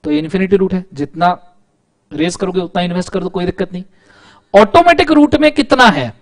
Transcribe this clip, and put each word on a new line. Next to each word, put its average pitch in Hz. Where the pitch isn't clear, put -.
तो 151
ये 147
Infinity 185
route 185
है, 180
जितना 160
raise 160
करोगे 185
उतना 175
invest 180
कर 185
दो, 185
कोई 180
दिक्कत 180
नहीं। 180
Automatic 320
route 294
में 302
कितना 262
है? 139